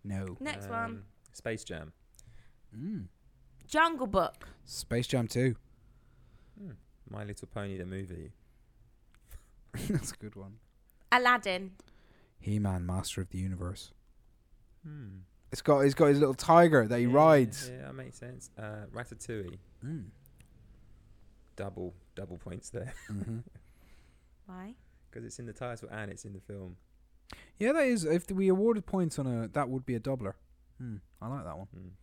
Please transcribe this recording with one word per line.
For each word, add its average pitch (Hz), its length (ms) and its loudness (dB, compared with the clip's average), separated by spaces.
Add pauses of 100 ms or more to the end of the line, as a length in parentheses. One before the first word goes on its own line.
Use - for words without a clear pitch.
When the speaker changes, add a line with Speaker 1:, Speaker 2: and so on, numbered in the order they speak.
Speaker 1:
No." 98 380 -6
Speaker 2:
Next 294 280 -8
Speaker 3:
Um, - 40 -8
Speaker 2:
one. 226 320 -8 (300)
Speaker 3:
Space 113 320 -8
Jam. 78 260 -10 (800)
Speaker 1:
Mm. 139 340 -8 (600)
Speaker 2:
Jungle 311 400 2
Book. - 400 0 (160)
Speaker 1:
Space - 440 -4
Jam 120 200 0
two. 123 280 2 (1000)
Speaker 3:
Hmm. 196 140 -14 (380)
My 107 160 -12
Little 104 280 -12
Pony, 101 240 -8
the 90 80 -8
movie. 90 460 -10 (1400)
Speaker 1:
<laughs> - 140 -6
That's 175 220 -2
a - 60 -14
good 104 180 -14
one. 98 220 -16 (540)
Speaker 2:
Aladdin. 220 600 2 (680)
Speaker 1:
He-Man, 95 460 -2
Master 92 360 -4
of 90 100 -8
the 92 80 -6
Universe. 92 520 -6 (960)
Speaker 3:
Hmm. 117 360 -14 (300)
Speaker 1:
It's - 120 -8
got, 147 180 8
he's 139 140 6
got 160 120 8
his 143 120 8
little 135 160 6
tiger 160 520 8
that 120 120 2
he 120 60 4
Speaker 3:
Yeah, 120 100 4
Speaker 1:
rides. 143 580 8
Speaker 3:
yeah, 135 140 -14
that 131 80 -14
makes 127 240 -16
sense. 123 360 -16
Uh, 107 380 -10
Ratatouille. 110 640 -10 (260)
Speaker 1:
Mm. 139 220 -8 (1500)
Speaker 3:
Double, 92 400 -8 (200)
double 90 220 -12
points - 320 -12
there. - 320 -10
<laughs> - 100 -16
Speaker 1:
Mm-hmm. 110 280 -6 (1080)
Speaker 2:
Why? 190 300 -16 (360)
Speaker 3:
'Cause 117 120 -14
it's 113 160 -14
in 120 80 -12
the 107 60 -14
title 120 380 -12
and 104 200 -8
it's 95 140 -14
in 101 80 -14
the 95 80 -14
film. 95 340 -14 (840)
Speaker 1:
Yeah, 226 140 0
that 311 160 2
is. 226 180 2
If 170 240 0
we 190 200 2
awarded 208 360 2
points 180 320 -2
on 139 80 -2
a, 117 220 -2
that 131 220 -2
would 131 180 -4
be 123 80 0
a 113 40 -2
doubler. 117 340 -4 (460)
Hmm, 117 180 -8 (220)
I 110 100 -10
like 131 160 -8
that 80 120 -10
one. 98 160 -12
Speaker 3:
Hmm. 92 140 -16 (160)